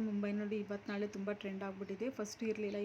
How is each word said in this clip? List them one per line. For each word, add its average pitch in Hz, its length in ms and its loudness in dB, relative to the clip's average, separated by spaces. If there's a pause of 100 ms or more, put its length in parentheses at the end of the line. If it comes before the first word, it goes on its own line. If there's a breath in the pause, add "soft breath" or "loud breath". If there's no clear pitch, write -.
ಮುಂಬೈನಲ್ಲಿ 208 580 2
ಇವತ್ತು 202 280 -4
ನಾಳೆ 202 240 2
ತುಂಬ 196 160 0 (100)
ಟ್ರೆಂಡ್ 196 260 -2
ಆಗಿಬಿಟ್ಟಿದೆ. 196 400 -2 (100)
ಫಸ್ಟ್ 208 240 -4 (100)
ಇರಲಿಲ್ಲ, 208 340 0